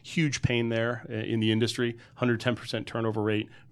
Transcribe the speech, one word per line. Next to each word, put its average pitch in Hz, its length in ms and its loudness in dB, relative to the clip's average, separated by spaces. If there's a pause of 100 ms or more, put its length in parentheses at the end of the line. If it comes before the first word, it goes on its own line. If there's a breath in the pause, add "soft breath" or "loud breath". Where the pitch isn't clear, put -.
Huge 151 360 0
pain 117 280 2
there 113 400 -2
i-, 120 60 -10
in 110 260 -2
the 110 100 4
industry, 117 460 2 (180 loud breath)
hundred 120 240 2
ten 120 160 2
percent - 320 -6
turnover 113 340 -2
rate, 107 280 0 (240 soft breath)